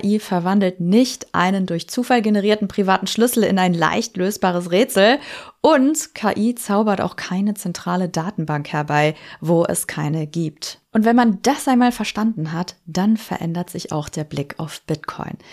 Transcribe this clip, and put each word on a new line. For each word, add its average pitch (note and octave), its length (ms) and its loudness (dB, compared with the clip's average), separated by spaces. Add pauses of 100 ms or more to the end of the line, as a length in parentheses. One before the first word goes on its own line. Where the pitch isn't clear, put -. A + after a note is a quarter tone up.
I G#3 160 2
verwandelt F#3 600 0
nicht G#3+ 540 0
einen F#3 320 0
durch E3+ 240 -6
Zufall B3 320 0
generierten G#3 460 2
privaten F#3+ 400 0
Schlüssel A#3 360 2
in F#3+ 140 2
ein F3+ 160 2
leicht E3 440 0
lösbares F3+ 540 -2
Rätsel. G#3+ 480 4 (420)
Und D4 520 4
K - 240 -2
I A3+ 160 0
zaubert G#3 480 0
auch - 140 -2
keine G3+ 400 -2
zentrale F3+ 520 -4
Datenbank D#3+ 600 -4
herbei, D3+ 460 0 (260)
wo E3+ 240 2
es - 220 -4
keine D3+ 400 -4
gibt. D#3 520 -8 (120)
Und A3 120 2
wenn A#3 120 4
man A#3 260 4
das - 260 0
einmal B3 240 4
verstanden G#3+ 600 -4
hat, E3+ 220 -6 (100)
dann G3 320 2
verändert E3+ 520 -6
sich - 220 -10
auch D3+ 160 -4
der D#3 160 -8
Blick C#3+ 360 -8
auf D#3 240 -10
Bitcoin. - 540 -8 (160)